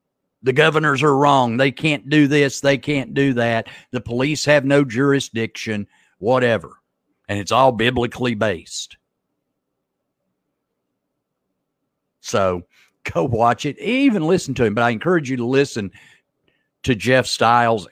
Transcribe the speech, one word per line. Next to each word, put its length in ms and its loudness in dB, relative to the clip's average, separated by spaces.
the 100 2
governors 500 2
are 120 4
wrong. 420 2
They 140 2
can't 380 -4
do 180 4
this. 340 0
They 160 2
can't 360 -6
do 200 0
that. 340 -2
The 100 -6
police 440 -4
have 200 4
no 180 4
jurisdiction, 1040 -2
whatever. 640 0
And 100 -4
it's 120 -6
all 200 4
biblically 600 -2
based. 640 -6
So 420 -2
go 200 -4
watch 420 0
it, 140 -8
even 460 0
listen 300 -2
to 100 0
him. 80 0
But 100 0
I 60 2
encourage 400 -2
you 80 -4
to 80 -4
listen 460 -2
to 120 0
Jeff 320 2
Styles 640 2